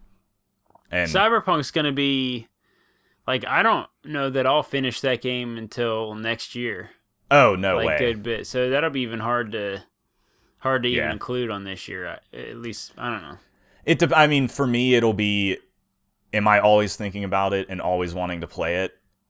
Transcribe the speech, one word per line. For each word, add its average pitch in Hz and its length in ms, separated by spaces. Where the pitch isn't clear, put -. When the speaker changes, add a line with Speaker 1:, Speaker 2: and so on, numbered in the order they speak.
Speaker 1:
And 87 200
Speaker 2:
Cyberpunk's 190 580
gonna 151 220
be, 135 560
like, 127 180
I 139 160
don't 185 260
know 143 280
that 131 160
I'll 143 160
finish 131 380
that 127 200
game 123 360
until 113 580
next 113 400
year. 107 340
Speaker 1:
Oh, 131 240
no 92 220
Speaker 2:
Like, 113 80
Speaker 1:
way. 113 140
Speaker 2:
good 117 240
bit. 110 240
So 127 240
that'll 151 180
be 135 120
even 113 180
hard 117 320
to, 101 320
hard 131 240
to 120 80
even 120 160
Speaker 1:
Yeah. 78 60
Speaker 2:
include 123 400
on 101 120
this 95 240
year. 92 200
I, - 20
at 117 220
least, 117 400
I 120 140
don't 104 100
know. 71 160
Speaker 1:
It 160 140
dep-, 156 180
I 156 80
mean, 143 220
for 135 180
me, 123 300
it'll 113 180
be, 101 440
am 104 140
I 104 120
always 104 360
thinking 101 280
about 98 300
it 95 160
and 92 100
always 87 360
wanting 90 260
to 85 60
play 85 300
it? 95 160